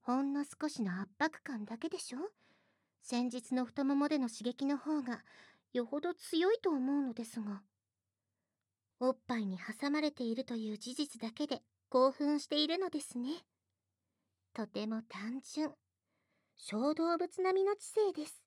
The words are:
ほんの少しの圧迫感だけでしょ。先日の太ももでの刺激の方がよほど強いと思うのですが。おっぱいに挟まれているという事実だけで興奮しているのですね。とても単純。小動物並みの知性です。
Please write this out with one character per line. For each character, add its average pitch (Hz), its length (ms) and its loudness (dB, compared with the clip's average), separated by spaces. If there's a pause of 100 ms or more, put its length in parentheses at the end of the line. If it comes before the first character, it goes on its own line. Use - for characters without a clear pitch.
ほ 262 220 2
ん 277 100 0
の 285 100 0
少 - 240 -4
し 294 140 -2
の 185 180 0
圧 202 200 -6
迫 311 240 0
感 220 220 -6
だ 226 120 -8
け 302 100 -4
で 359 120 -4
し - 160 -8
ょ。 359 160 -6 (680)
先 247 280 0
日 247 260 -4
の 254 100 2
太 269 200 0
も 277 100 4
も 285 120 4
で 302 100 4
の 247 120 2
刺 - 140 -10
激 247 220 -2
の 277 120 2
方 302 240 0
が 240 220 -6 (500)
よ 247 120 2
ほ 285 140 -4
ど 349 140 -2
強 349 380 2
い 466 80 4
と 392 100 2
思 269 240 2
う 285 80 4
の 254 120 0
で 226 120 -6
す 226 160 -8
が。 202 220 -6 (1400)
お 254 120 4
っ - 60 -2 (100)
ぱ 240 100 0
い 214 80 -2
に 185 120 -4
挟 220 320 -6
ま 302 120 2
れ 302 100 0
て 262 120 -8
い 226 120 -2
る 262 80 -4
と 247 120 -6
い 220 180 -4
う 208 40 -8
事 240 160 -10
実 285 280 -6
だ 226 100 -6
け 294 160 -2
で 254 140 -4 (280)
興 262 220 6
奮 294 280 2
し - 80 -8
て 302 120 2
い 302 80 4
る 330 100 2
の 381 120 0
で 302 120 -4
す - 160 -10
ね。 277 280 -6 (1080)
と 220 140 -6
て 208 200 -4
も 226 160 -4
単 226 380 -8
純。 302 320 -4 (840)
小 254 360 0
動 330 240 2
物 349 240 -2
並 381 200 4
み 381 40 4
の 403 100 4
知 - 100 -18
性 415 260 4
で 302 140 -6
す。 - 220 -18